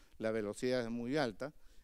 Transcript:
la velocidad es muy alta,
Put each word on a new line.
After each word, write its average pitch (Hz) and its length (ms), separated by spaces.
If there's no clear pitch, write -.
la 110 140
velocidad 113 500
es 113 80
muy 120 260
alta, 131 380